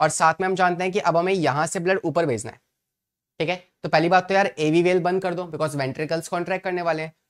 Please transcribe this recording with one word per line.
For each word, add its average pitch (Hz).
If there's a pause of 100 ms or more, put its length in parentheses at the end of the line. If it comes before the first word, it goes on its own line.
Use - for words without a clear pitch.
और -
साथ 160
में 185
हम 190
जानते 180
हैं 185
कि 202
अब 165
हमें 180
यहाँ 151
से 180
ब्लड 185
ऊपर 165
भेजना 113
है, - (800)
ठीक 156
है। 180 (260)
तो 185
पहली 160
बात 180
तो 196
यार 196 (120)
एवी 156
वेल्व 180
बंद 180
कर 180
दो 175
because 156
ventricles 160
contract 180
करने 180
वाले 160
हैं, 156 (160)